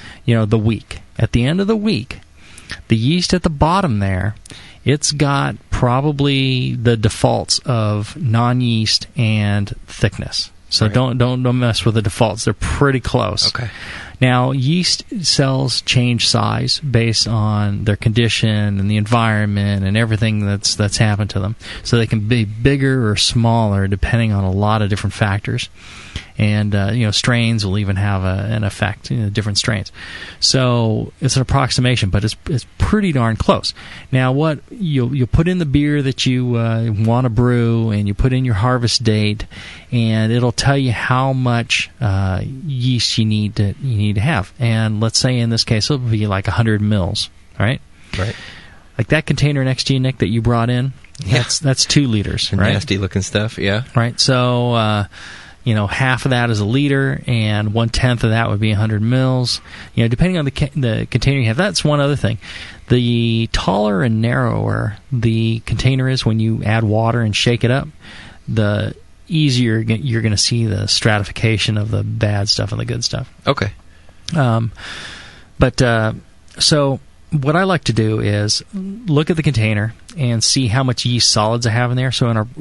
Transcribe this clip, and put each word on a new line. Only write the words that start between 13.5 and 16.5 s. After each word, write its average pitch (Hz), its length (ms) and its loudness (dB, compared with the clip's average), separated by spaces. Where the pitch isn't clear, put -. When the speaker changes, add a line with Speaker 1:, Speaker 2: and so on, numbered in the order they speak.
Speaker 1:
Now, 127 300 2
yeast 147 520 0
cells 135 560 0
change 123 460 2
size 110 520 0